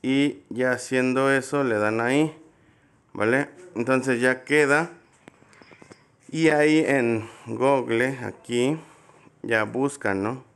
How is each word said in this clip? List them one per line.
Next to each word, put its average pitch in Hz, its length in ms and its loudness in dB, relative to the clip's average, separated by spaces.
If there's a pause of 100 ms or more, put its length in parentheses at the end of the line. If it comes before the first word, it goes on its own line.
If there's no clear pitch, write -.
Y 135 480 0
ya 127 220 -2
haciendo 127 600 0
eso 135 320 0
le 117 140 0
dan 107 240 0
ahí. 143 340 0 (800)
¿Vale? 120 360 0 (260)
Entonces 123 440 -2
ya 127 240 0
queda. 147 480 2 (1400)
Y 160 180 2
ahí 156 360 4
en 117 420 0 (200)
Google, 123 760 0
aquí, 120 560 -2 (640)
ya 110 220 0
buscan, 113 580 -4
¿no? 131 220 -6 (120)